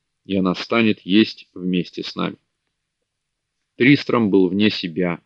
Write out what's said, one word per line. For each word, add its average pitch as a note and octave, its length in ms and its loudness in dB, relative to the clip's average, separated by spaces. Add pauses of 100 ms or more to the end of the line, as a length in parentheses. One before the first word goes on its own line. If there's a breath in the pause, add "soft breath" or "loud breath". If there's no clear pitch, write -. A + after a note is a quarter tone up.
(280)
и F#2+ 80 -4
она F#2+ 180 0
станет A2 480 -2
есть G#2 540 0
вместе F2+ 480 -6
с - 120 -14
нами». F2+ 200 -8 (1400)
Тристром B2 520 2
был F#2 200 4
вне G#2 200 0
себя F2 560 -4